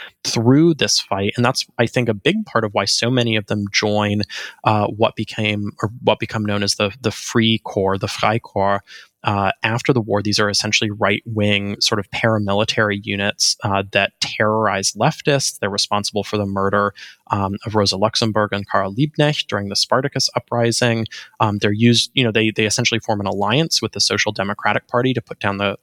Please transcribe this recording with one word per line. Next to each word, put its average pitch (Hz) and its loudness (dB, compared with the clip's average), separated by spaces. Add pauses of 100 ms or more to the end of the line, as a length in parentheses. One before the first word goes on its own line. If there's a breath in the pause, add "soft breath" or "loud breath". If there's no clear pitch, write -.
(240 loud breath)
through 139 4
this 123 0
fight. 101 -2
And 123 2
that's, 127 0 (140)
I 117 4
think, 117 0
a 110 2
big 190 0
part 110 -2
of 104 -4
why 104 0
so - 0
many 120 2
of 104 -4
them 101 -2
join, 104 0 (420 loud breath)
uh, 107 4
what 110 0
became, 104 -4 (100)
or 104 -2 (120)
what 113 2
become 110 -4
known 101 -2
as 98 -2
the, 101 0 (120)
the 110 0
Free 113 0
Corps, 95 0
the 101 -4
Freikorps. 101 0 (420 loud breath)
Uh, 101 0 (100)
after 117 0
the 123 0
war, 104 -2
these 104 0
are 104 0
essentially 104 -2
right-wing 104 0
sort 110 0
of - -10
paramilitary 104 0
units, 101 -2
uh, 98 0
that 101 0
terrorize 107 0
leftists. 139 0
They're 101 -2
responsible 101 -2
for - -4
the 101 0
murder, 98 2 (380 loud breath)
um, 101 0 (100)
of 107 -4
Rosa 98 2
Luxemburg 107 0
and 101 -4
Karl 98 0
Liebknecht 147 0
during 101 -4
the 98 -6
Spartacus 135 0
uprising. 117 0 (340 loud breath)
Um, 104 2
they're 104 2
used, 113 4
you 131 4
know, 110 2
they, 110 2
they 110 0
essentially 113 0
form 107 -2
an 98 -4
alliance 104 0
with 110 -4
the 104 -4
Social 107 0
Democratic 104 -2
Party 123 2
to 120 -2
put - -16
down 98 -2
the, 101 -2